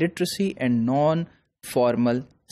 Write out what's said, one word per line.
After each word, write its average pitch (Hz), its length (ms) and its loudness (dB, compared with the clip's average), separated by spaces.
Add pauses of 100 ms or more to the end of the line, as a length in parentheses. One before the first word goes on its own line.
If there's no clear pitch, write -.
literacy 180 540 -2
and 120 340 0
non-formal 127 1400 0 (220)